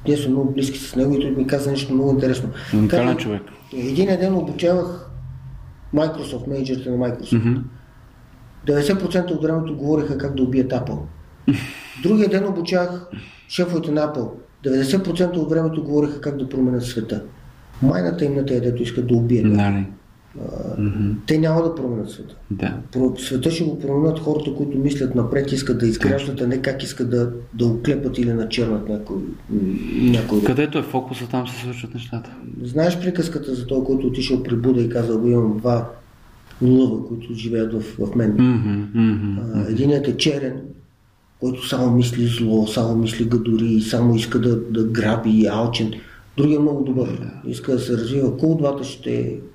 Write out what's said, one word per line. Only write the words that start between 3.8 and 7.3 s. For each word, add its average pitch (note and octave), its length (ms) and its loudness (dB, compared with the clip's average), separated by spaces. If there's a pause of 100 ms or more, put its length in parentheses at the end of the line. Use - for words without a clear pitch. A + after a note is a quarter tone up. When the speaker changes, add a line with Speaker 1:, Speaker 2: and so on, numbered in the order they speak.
Speaker 1:
ден F#3+ 280 2
обучавах F3 760 0 (840)
Microsoft, C#3+ 540 -2
мениджърите C3 420 -4
на B2 60 0
Microsoft. B2 360 -2 (120)